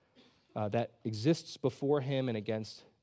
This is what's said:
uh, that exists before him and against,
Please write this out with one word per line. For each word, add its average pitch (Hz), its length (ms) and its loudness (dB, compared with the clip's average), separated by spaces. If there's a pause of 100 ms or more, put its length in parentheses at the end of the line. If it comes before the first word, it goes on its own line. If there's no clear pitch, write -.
(560)
uh, 107 140 0
that 113 240 0 (100)
exists 113 520 0
before 143 460 2
him 131 280 0
and 113 80 0
against, 110 460 -4 (200)